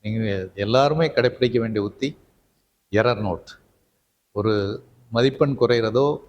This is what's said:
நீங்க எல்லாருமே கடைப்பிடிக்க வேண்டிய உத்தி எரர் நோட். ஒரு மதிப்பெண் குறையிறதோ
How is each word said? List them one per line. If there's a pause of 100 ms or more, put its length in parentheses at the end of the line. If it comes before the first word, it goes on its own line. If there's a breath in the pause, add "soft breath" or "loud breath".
நீங்க
எல்லாருமே
கடைப்பிடிக்க
வேண்டிய
உத்தி (720)
எரர்
நோட். (880)
ஒரு (260)
மதிப்பெண்
குறையிறதோ (100)